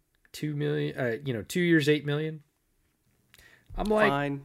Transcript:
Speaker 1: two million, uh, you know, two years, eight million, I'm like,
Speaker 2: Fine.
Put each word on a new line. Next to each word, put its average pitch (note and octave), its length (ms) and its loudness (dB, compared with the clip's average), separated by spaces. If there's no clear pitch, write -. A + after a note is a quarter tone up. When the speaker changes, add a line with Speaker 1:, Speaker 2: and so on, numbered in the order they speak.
Speaker 1:
two D3+ 240 -6
million, D3 420 -2
uh, A#2 260 -2
you C3+ 80 -4
know, G#2+ 100 -4
two - 180 -4
years, E3 280 6
eight D3+ 160 2
million, D3+ 380 -4
I'm F3+ 120 -4
like, G#3+ 220 4
Speaker 2:
Fine. C#3+ 340 -2